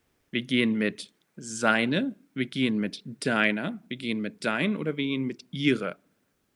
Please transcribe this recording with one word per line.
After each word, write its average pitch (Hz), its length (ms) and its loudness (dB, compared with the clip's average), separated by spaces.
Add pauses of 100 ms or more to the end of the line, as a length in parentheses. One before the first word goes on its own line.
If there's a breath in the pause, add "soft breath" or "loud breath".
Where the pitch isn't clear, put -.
(300)
Wir 120 100 -2
gehen 123 340 2
mit 104 380 -2 (220)
seine, 117 800 2 (180)
wir 127 140 -2
gehen 123 320 0
mit 101 260 -4
deiner, 117 800 0
wir 127 100 -8
gehen 117 220 -4
mit 104 240 -6
dein 123 320 0
oder 151 220 -4
wir 139 80 -2
gehen 135 180 -2
mit - 280 -6
ihre 131 460 0 (580)